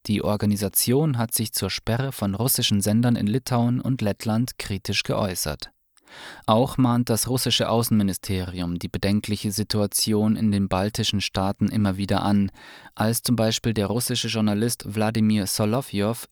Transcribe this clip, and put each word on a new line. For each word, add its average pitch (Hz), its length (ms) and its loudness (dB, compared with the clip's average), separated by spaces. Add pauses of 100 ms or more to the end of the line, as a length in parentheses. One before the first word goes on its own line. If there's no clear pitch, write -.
Die 104 140 0
Organisation 104 960 0
hat 117 160 -2
sich 107 200 -4
zur 95 160 -4
Sperre 127 420 -2
von 98 240 -2
russischen 113 460 0
Sendern 117 340 4
in 104 100 -2
Litauen 120 540 0
und 127 220 -2
Lettland 110 560 -2
kritisch - 460 -4
geäußert. 95 680 -4 (720)
Auch 113 320 2
mahnt 120 320 2
das 117 200 0
russische 123 400 0
Außenministerium 92 1080 0
die 92 100 -6
bedenkliche 101 640 0
Situation 107 800 2
in 107 160 2
den 98 160 2
baltischen 98 540 0
Staaten 98 480 0
immer 104 260 2
wieder 98 260 0
an, 101 300 2 (440)
als 113 280 0
zum 120 140 2
Beispiel 110 360 0
der 107 120 0
russische 117 420 -2
Journalist 107 680 0
Wladimir 107 540 2
Solowjow 110 840 -2